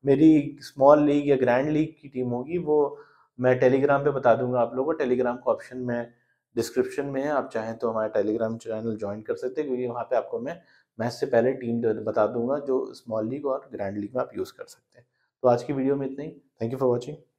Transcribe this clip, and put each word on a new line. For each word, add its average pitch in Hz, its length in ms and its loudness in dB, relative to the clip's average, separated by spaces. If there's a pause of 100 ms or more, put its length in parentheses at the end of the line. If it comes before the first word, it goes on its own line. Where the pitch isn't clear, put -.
मेरी 143 560 6
स्मॉल 147 420 6
लीग 143 260 2
या 139 60 6
ग्रैंड 131 340 2
लीग 156 320 0
की 147 60 -20
टीम 127 220 -6
होगी 131 280 -4
वो 151 400 0 (420)
मैं 127 200 4
Telegram 139 440 4
पे 147 60 2
बता 123 260 4
दूंगा 123 240 -2
आप 120 160 0
लोगों 135 180 -2
को। 156 100 -2
Telegram 123 340 0
का 127 140 -2
ऑप्शन - 260 -6
में 120 360 -6 (420)
डिस्क्रिप्शन 127 500 -2
में 135 160 -6
है, 143 80 -2
आप 131 240 -2
चाहें 113 240 -6
तो 117 120 -4
हमारा 110 320 -2
Telegram 110 360 -2
चैनल 110 400 -6
ज्वाइन 104 240 -8
कर 113 140 -6
सकते 131 260 -6
हैं, 143 80 -6
क्योंकि 123 180 -4
वहाँ 120 160 -6
पे 123 120 -4
आपको 113 240 -2
मैं 135 220 -10 (380)
मैच 120 140 -4
से - 120 -4
पहले 123 280 2
टीम 117 280 -4
दे-, 110 260 -2
बता 107 200 2
दूंगा 117 320 -2
जो 135 340 -4
स्मॉल 110 340 -6
लीग 139 180 -8
और 139 260 -6
ग्रैंड 101 260 -8
लीग 104 180 -10
में 120 60 -2
आप - 160 -6
यूज़ 92 160 -8
कर - 140 -18
सकते - 320 -20
हैं। - 60 -20 (380)
तो 127 40 6
आज 120 160 4
की 151 100 -6
वीडियो 135 220 0
में 139 120 -6
इतना 143 160 -10
ही। 160 120 -12 (280)
Thank 120 120 -4
you 131 80 -2
for 123 100 2
watching। 117 360 -8 (100)